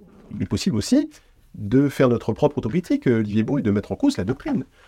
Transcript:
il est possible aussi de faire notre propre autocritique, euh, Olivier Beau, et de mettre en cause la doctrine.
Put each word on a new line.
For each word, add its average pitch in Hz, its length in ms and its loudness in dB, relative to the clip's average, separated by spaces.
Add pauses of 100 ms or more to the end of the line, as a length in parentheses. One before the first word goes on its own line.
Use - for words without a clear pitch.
(340)
il 101 80 -6
est 95 40 -4
possible 117 300 -2
aussi 294 340 0 (440)
de 123 340 2
faire 131 220 2
notre 113 240 -2
propre - 240 0
autocritique, 185 500 -2
euh, 117 120 4
Olivier 110 220 0
Beau, 135 160 -2
et 220 40 -2
de 107 80 2
mettre 101 200 0
en 98 60 -6
cause - 220 0
la - 60 -2
doctrine. 180 400 -4 (240)